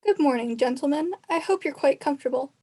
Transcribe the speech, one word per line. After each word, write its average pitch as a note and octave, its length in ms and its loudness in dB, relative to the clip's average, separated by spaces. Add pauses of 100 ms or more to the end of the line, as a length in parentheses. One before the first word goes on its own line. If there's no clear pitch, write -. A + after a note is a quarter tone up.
Good G4+ 140 2
morning, A#3+ 380 2
gentlemen. C#4+ 560 0 (160)
I E4 120 0
hope F#4+ 240 -2
you're D4 100 -2
quite C#4 260 2
comfortable. C#4 640 -2